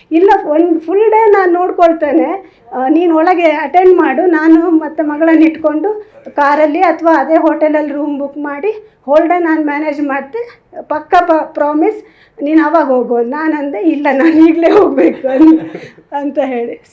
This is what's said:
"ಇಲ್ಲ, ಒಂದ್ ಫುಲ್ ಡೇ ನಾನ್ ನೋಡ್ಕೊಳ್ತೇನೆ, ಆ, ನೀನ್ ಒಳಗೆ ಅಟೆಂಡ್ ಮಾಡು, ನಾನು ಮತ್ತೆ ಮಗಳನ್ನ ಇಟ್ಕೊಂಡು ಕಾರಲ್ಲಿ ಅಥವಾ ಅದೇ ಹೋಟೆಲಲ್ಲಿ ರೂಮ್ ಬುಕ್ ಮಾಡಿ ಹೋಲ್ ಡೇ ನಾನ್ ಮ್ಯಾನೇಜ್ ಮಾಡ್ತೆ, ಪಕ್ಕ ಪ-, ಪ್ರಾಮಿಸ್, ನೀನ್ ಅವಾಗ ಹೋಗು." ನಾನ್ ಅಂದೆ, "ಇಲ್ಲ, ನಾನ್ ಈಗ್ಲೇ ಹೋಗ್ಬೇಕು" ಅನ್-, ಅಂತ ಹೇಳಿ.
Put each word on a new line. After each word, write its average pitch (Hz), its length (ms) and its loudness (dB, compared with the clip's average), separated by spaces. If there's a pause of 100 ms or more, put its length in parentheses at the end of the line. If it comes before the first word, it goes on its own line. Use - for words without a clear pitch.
(120)
"ಇಲ್ಲ, 359 180 4 (160)
ಒಂದ್ 320 340 0
ಫುಲ್ 415 300 0
ಡೇ 440 200 4
ನಾನ್ 381 220 2
ನೋಡ್ಕೊಳ್ತೇನೆ, 330 1040 0 (180)
ಆ, 262 160 -4
ನೀನ್ 330 240 2
ಒಳಗೆ 339 300 2
ಅಟೆಂಡ್ 330 520 2
ಮಾಡು, 311 320 0
ನಾನು 330 440 2
ಮತ್ತೆ 311 320 -2
ಮಗಳನ್ನ 302 400 2
ಇಟ್ಕೊಂಡು 311 640 -2 (300)
ಕಾರಲ್ಲಿ 294 440 0
ಅಥವಾ 330 400 0
ಅದೇ 320 160 0
ಹೋಟೆಲಲ್ಲಿ 302 580 -2
ರೂಮ್ 285 240 -6
ಬುಕ್ 277 200 -10
ಮಾಡಿ 294 500 -8 (180)
ಹೋಲ್ 311 220 2
ಡೇ 349 100 0
ನಾನ್ 320 260 -2
ಮ್ಯಾನೇಜ್ 294 360 -4
ಮಾಡ್ತೆ, 277 600 -8 (200)
ಪಕ್ಕ - 340 -6
ಪ-, 339 400 0
ಪ್ರಾಮಿಸ್, 302 500 -2 (380)
ನೀನ್ 311 220 2
ಅವಾಗ 302 220 0
ಹೋಗು." 240 340 0
ನಾನ್ 302 340 -4
ಅಂದೆ, 294 240 -6
"ಇಲ್ಲ, 294 340 -2
ನಾನ್ 320 360 4
ಈಗ್ಲೇ 330 220 2
ಹೋಗ್ಬೇಕು" 302 580 2
ಅನ್-, 320 320 4 (520)
ಅಂತ 285 320 -6
ಹೇಳಿ. 240 360 -6 (120)